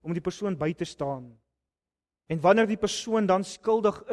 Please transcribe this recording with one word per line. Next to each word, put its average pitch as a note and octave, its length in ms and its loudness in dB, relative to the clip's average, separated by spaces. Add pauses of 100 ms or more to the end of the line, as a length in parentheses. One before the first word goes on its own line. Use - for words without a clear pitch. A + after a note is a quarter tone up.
om E3 120 -4
die E3+ 80 -6
persoon F#3 360 -6
by D3+ 160 -2
te E3+ 120 -8
staan. C3 440 -8 (960)
En D#3+ 140 -4
wanneer G#3+ 260 6
die A3 100 -2
persoon A3 460 -2
dan F#3 220 2
skuldig A3 500 0 (160)